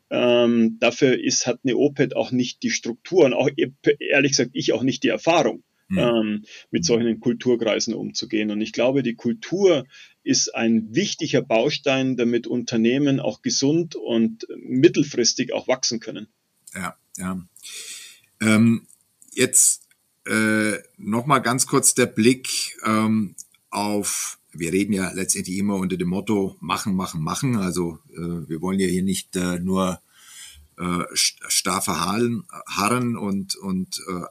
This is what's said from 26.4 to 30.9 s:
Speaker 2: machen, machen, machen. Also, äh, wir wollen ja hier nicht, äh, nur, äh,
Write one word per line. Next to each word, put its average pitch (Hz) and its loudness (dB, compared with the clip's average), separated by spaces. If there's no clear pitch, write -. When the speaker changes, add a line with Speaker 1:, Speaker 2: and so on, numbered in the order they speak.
Speaker 2:
machen, 95 -4
machen, 90 -4
machen. 113 -2
Also, 87 -4
äh, 85 -8
wir 80 -8
wollen 95 -2
ja 95 2
hier 90 -2
nicht, 95 -4
äh, 90 -2
nur, 92 0
äh, 87 -4